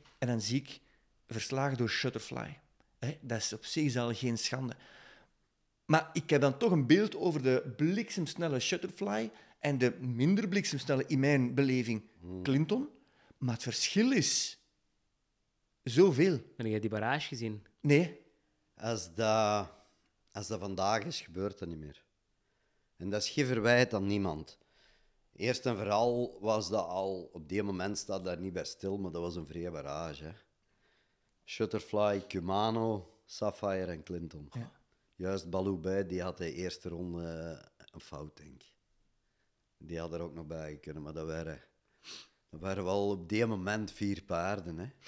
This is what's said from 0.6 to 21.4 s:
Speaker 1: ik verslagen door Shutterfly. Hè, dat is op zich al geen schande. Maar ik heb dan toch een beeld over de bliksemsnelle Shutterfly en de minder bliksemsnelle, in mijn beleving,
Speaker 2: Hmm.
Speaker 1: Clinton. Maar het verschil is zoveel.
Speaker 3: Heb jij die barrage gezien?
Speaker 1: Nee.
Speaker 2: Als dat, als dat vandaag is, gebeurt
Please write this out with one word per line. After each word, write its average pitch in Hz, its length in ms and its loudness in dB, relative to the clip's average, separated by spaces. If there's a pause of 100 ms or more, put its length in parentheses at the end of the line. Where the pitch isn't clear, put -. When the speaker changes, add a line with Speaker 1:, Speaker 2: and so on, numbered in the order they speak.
Speaker 1:
ik - 180 -16 (480)
verslagen 131 500 -2
door 117 120 2
Shutterfly. - 720 -4 (400)
Hè, 127 220 -4
dat 117 160 -4
is - 160 -4
op - 120 -10
zich 147 300 0
al 120 180 0
geen 117 240 -2
schande. 131 380 -4 (1120)
Maar 160 280 4
ik - 160 -2
heb 143 120 8
dan 135 160 6
toch 226 140 6
een 143 160 6
beeld 202 280 2
over 156 280 2
de 127 340 4
bliksemsnelle 170 840 0
Shutterfly 196 720 -2 (280)
en 143 180 0
de 123 220 4
minder 131 480 2
bliksemsnelle, 147 600 0
in 139 120 2
mijn 135 340 4
beleving, 123 500 2 (160)
Speaker 2:
Hmm. 90 240 -8
Speaker 1:
Clinton. 156 460 2 (480)
Maar 123 160 0
het - 100 -6
verschil 220 480 2
is - 480 2 (1200)
zoveel. 156 580 6 (160)
Speaker 3:
Heb 117 100 -4
jij 107 120 2
die 107 100 0
barrage 113 380 0
gezien? 113 380 -6 (160)
Speaker 1:
Nee. 151 380 6 (580)
Speaker 2:
Als 95 360 -4
dat, 107 580 4 (600)
als 104 160 -8
dat 107 120 -4
vandaag 98 440 2
is, - 180 -6
gebeurt 95 380 -4